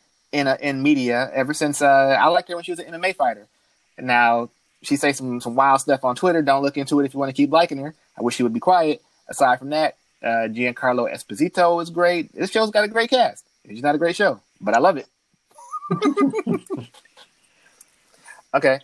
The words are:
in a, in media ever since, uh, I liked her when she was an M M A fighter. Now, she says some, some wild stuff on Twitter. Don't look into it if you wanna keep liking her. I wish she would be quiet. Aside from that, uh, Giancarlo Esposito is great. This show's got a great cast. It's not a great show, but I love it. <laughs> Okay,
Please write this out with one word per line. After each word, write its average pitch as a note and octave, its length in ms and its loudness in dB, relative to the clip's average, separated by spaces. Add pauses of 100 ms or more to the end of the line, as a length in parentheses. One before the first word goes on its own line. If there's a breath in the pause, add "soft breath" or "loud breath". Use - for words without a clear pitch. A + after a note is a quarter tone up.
(340)
in C#3+ 140 0
a, C3 140 0
in C#3 220 -4
media B2+ 500 0
ever C3+ 200 -2
since, D3 280 -4
uh, C3+ 380 4
I C#3+ 80 4
liked F3 220 0
her F3 60 -8
when E3+ 100 -10
she F3+ 80 -6
was E3 60 -12
an D#3+ 80 -14
M E3 80 -14
M E3+ 100 -6
A F#3 80 -2
fighter. A2+ 340 -4 (500)
Now, A#2+ 520 2 (340)
she C#3+ 120 -2
says C#3+ 200 0
some, B2+ 240 -6
some A#2+ 140 -8
wild C3+ 260 2
stuff C3+ 240 -2
on B2 120 -2
Twitter. E3+ 260 0
Don't C#3 220 0
look C#3+ 120 -2
into C#3+ 240 -2
it C#3+ 60 0
if C3 80 -8
you C3+ 60 -8
wanna C3+ 140 -4
keep C#3+ 180 0
liking D#3+ 260 2
her. C#3+ 160 -12 (240)
I A2+ 60 -8
wish A#2 120 -2
she - 60 -4
would A2+ 120 0
be A#2 60 -4
quiet. E3+ 400 2 (300)
Aside C3 300 0
from C3+ 100 -14
that, D3+ 260 -2 (280)
uh, A2+ 260 -2
Giancarlo B2 580 -2
Esposito E3+ 760 0
is E3+ 80 -12
great. F3 420 0
This F#3+ 160 -4
show's A3 220 0
got G#3+ 120 2
a G#3 40 -2
great A3+ 240 -2
cast. A3+ 340 2 (180)
It's A2+ 200 -14
not D3 100 2
a D3+ 60 -2
great E3+ 160 0
show, D#3 260 0 (180)
but G3 160 0
I A#2+ 40 6
love E3 180 4
it. B2 100 -12 (840)
<laughs> - 960 -2 (1600 loud breath)
Okay, C#3 300 2